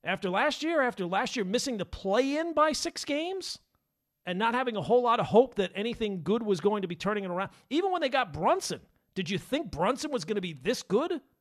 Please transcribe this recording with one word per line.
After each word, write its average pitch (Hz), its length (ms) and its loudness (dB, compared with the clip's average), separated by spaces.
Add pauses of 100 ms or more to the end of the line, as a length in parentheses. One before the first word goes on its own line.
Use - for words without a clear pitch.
after 185 260 -2
last 262 320 0
year, 311 200 2
after 214 240 -2
last 190 280 -2
year 214 100 0
missing 226 340 -2
the 175 80 -4
play-in 269 680 0
by 302 200 4
six - 320 -6
games 330 540 -4 (680)
and 180 120 -4
not 226 160 2
having 247 220 0
a 180 60 -2
whole 233 200 4
lot 240 160 4
of 165 80 2
hope 247 300 6
that 185 180 0
anything 208 480 -4
good 220 200 2
was 196 180 2
going 202 220 2
to 185 60 -4
be 175 60 -4
turning 196 300 -2
it 180 60 -6
around. 185 200 -4 (200)
Even 359 200 2
when 349 120 0
they 277 60 2
got 240 240 0
Brunson, 185 480 0 (340)
did 180 160 -4
you 190 80 -2
think 269 320 -4
Brunson 240 400 0
was 220 140 -4
gonna 208 160 -2
be 180 120 -8
this 151 300 -4
good? 294 380 0 (200)